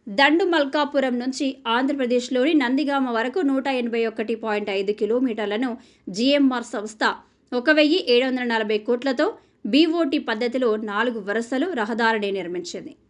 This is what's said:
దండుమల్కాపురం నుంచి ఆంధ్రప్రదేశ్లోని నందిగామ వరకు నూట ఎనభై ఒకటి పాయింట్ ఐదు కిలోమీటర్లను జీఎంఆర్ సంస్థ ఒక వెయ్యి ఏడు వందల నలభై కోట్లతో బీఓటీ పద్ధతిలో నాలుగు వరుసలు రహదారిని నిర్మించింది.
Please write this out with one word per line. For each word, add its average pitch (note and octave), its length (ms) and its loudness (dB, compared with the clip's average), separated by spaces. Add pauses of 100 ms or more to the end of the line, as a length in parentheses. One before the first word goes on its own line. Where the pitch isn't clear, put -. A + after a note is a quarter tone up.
దండుమల్కాపురం C#4+ 1080 2
నుంచి C4 380 -4 (100)
ఆంధ్రప్రదేశ్లోని B3+ 880 0
నందిగామ C4+ 560 2
వరకు A#3+ 300 -2
నూట C4+ 280 0
ఎనభై A#3+ 380 0
ఒకటి A3 300 -4
పాయింట్ G#3 340 -2
ఐదు G3 220 0
కిలోమీటర్లను A3+ 840 0 (320)
జీఎంఆర్ B3+ 540 2
సంస్థ A3 520 -4 (380)
ఒక B3 160 0
వెయ్యి D4+ 400 4
ఏడు A#3+ 160 4
వందల B3+ 180 -2
నలభై A3 340 0
కోట్లతో B3+ 560 -2 (320)
బీఓటీ D#4+ 520 4
పద్ధతిలో A#3+ 580 0
నాలుగు A3+ 440 -2
వరుసలు A#3 540 -2
రహదారిని A3+ 580 0
నిర్మించింది. F3+ 640 -8 (140)